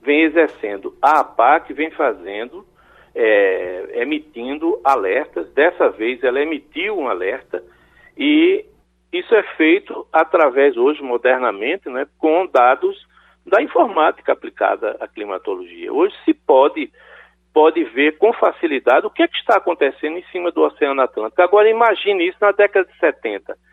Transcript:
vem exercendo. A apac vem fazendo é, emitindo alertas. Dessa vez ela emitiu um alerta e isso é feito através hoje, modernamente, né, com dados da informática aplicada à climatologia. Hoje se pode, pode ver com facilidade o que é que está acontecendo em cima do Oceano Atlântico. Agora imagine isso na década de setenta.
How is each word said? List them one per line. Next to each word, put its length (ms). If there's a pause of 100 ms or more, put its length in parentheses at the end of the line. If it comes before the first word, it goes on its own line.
vem 200
exercendo. 800
A 200
apac 520
vem 200
fazendo 760 (480)
é, 880
emitindo 840
alertas. 680
Dessa 380
vez 320
ela 180
emitiu 580
um 100
alerta 540 (540)
e 480 (480)
isso 220
é 80 (140)
feito 560
através 640
hoje, 260
modernamente, 880
né, 180 (120)
com 280
dados 500 (480)
da 160
informática 720
aplicada 680
à 80
climatologia. 840
Hoje 220 (100)
se 80
pode, 580 (640)
pode 320
ver 320
com 160
facilidade 720
o 60
que 120
é 60
que 80
está 200
acontecendo 600
em 140
cima 220
do 100
Oceano 400
Atlântico. 400
Agora 260
imagine 600
isso 120
na 120
década 340
de 120
setenta. 580 (160)